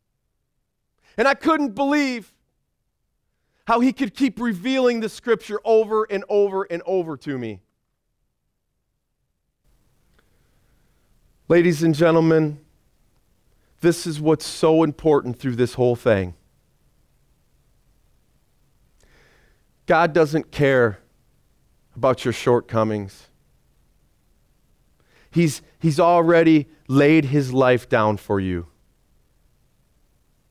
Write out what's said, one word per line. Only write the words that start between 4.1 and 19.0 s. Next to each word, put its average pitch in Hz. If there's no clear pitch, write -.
keep 262
revealing 240
the 220
scripture 208
over 220
and 196
over 202
and 170
over 165
to 135
me. 110
Ladies 170
and 165
gentlemen, 160
this 165
is 151
what's 151
so 160
important 143
through 123
this 120
whole 123
thing. 98